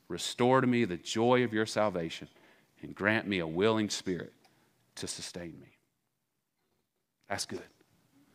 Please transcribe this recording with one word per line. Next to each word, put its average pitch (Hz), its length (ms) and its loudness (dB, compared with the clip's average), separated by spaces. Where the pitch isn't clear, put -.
Restore 123 540 2
to 123 60 2
me 120 180 4
the 87 120 -4
joy 123 460 2
of 110 100 -2
your 107 140 0
salvation 90 600 -2
and 73 140 -14
grant 107 320 2
me 98 120 0
a 82 80 -2
willing 104 420 2
spirit - 440 -6
to - 100 -10
sustain 85 540 -12
me." 65 180 -20
That's 101 160 -6
good. - 220 -12